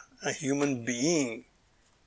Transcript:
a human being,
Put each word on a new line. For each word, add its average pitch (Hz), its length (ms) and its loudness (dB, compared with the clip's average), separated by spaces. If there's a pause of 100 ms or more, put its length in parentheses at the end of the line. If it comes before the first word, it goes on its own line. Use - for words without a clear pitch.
(240)
a 139 80 0
human 139 540 0
being, 131 580 0 (640)